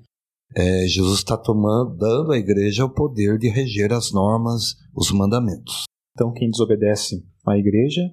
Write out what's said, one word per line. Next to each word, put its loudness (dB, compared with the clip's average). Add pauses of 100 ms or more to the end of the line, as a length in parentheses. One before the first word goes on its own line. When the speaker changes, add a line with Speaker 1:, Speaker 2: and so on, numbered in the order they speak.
(560)
Speaker 1:
é, 2
Jesus 0
tá -2
tomando, 0
dando 0
à 2
igreja 0
o -4
poder 0
de 0
reger 0
as -2
normas, 0 (200)
os -2
mandamentos. 0 (280)
Speaker 2:
Então -2
quem -2
desobedece 0 (220)
à 2
igreja 2 (100)